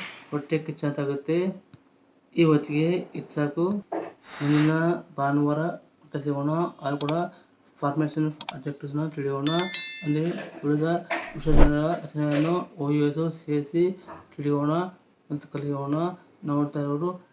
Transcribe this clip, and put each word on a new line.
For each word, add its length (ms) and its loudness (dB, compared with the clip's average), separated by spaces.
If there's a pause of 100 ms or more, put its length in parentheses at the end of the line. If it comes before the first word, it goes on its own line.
(380)
ಒಟ್ಟಿಗೆ 320 -2
ಹೆಚ್ಚು 200 -6
ಅಂತ 160 -2
ಆಗುತ್ತೆ. 320 -2 (1000)
ಇವತ್ತಿಗೆ 540 4 (300)
ಇದು 180 -10
ಸಾಕು. 300 0 (720)
ಮುಂದಿನ 340 4 (460)
ಭಾನುವಾರ 420 2 (420)
ಮತ್ತೆ 220 -8
ಸಿಗೋಣ. 260 0 (320)
ಅಲ್ಲಿ 220 -2
ಕೂಡ 100 -2 (640)
formation 520 -2
of 60 -10 (200)
adjectives 420 -8
ನ 100 -2
ತಿಳಿಯೋಣ. 420 -2 (540)
ಅಂದ್ರೆ 200 0 (400)
ಉಳಿದ 220 2 (480)
ವಿಶೇಷಣಗಳ 520 8 (160)
ರಚನೆಯನ್ನು 520 0 (240)
ಓ 180 0
ಯು 120 4
ಎಸ್ 140 0 (200)
ಸೇರಿಸಿ 420 0 (480)
ತಿಳಿಯೋಣ 400 0 (580)
ಮತ್ತು 220 -6
ಕಲಿಯೋಣ. 420 -4 (560)
ನೋಡ್ತಾ 340 0
ಇರೋರು 260 -2 (220)